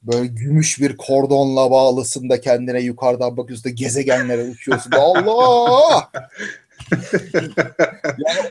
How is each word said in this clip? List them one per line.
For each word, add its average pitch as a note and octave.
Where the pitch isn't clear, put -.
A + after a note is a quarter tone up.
Böyle A#2+
gümüş C#3
bir C#3
kordonla C3+
bağlısın C3
da B2
kendine B2
yukarıdan B2
bakıyorsun A#2+
da C3
gezegenlere B2
uçuyorsun B2+
da D3
Allah! A#3+
<laughs> B2+
Yani D#3+